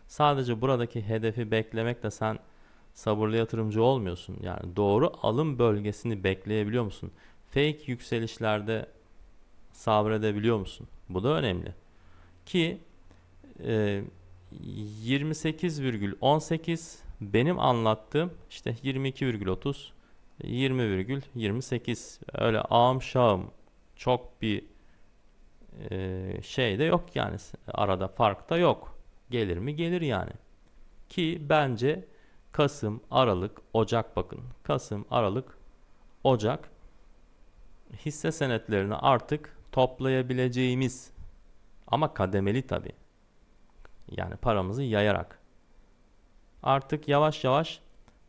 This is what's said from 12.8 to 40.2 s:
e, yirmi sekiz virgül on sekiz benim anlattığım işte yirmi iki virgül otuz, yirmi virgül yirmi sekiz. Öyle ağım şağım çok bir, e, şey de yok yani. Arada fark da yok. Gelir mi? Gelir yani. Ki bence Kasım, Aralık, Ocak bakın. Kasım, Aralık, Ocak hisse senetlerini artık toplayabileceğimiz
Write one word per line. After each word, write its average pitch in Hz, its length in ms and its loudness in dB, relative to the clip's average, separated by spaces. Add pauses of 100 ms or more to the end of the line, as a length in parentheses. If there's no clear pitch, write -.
e, 104 400 0 (1000)
yirmi 139 340 0
sekiz 156 460 -4
virgül 107 400 -2
on 147 180 4
sekiz 160 640 -4 (180)
benim 117 380 2
anlattığım 127 760 2 (160)
işte - 340 -6
yirmi 135 260 -2
iki 131 180 -2
virgül 104 200 -2
otuz, 139 460 -4 (500)
yirmi 131 400 0
virgül 107 380 0 (140)
yirmi 113 260 0
sekiz. - 580 -6 (140)
Öyle 113 280 2
ağım 123 400 4
şağım 107 500 2 (440)
çok - 460 -2
bir, 107 240 -2 (1300)
e, 95 500 -6
şey 113 380 -2
de 147 40 2
yok 170 320 0
yani. 104 220 -2 (300)
Arada 92 400 0
fark 104 420 0
da 165 80 2
yok. 160 420 2 (300)
Gelir 104 280 0
mi? 135 180 -6
Gelir 170 260 -2
yani. 117 300 -2 (800)
Ki 160 400 -2
bence 147 560 2 (460)
Kasım, 113 500 0 (100)
Aralık, 107 500 2 (120)
Ocak 113 420 2
bakın. - 240 -4 (240)
Kasım, 131 480 -4
Aralık, 120 460 0 (680)
Ocak 123 480 2 (1300)
hisse 156 260 -4
senetlerini 110 640 0
artık - 600 0 (140)
toplayabileceğimiz 127 1400 0 (760)